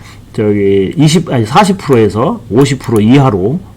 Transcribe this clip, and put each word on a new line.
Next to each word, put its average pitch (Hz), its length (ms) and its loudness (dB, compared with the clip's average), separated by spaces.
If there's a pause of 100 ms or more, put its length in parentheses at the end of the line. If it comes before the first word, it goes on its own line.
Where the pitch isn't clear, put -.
(320)
저기 98 640 0
이십, 151 340 0
아니, 117 160 0
사십 190 320 0
프로에서 127 600 0 (100)
오십 131 300 0
프로 113 200 -2
이하로 127 600 2 (160)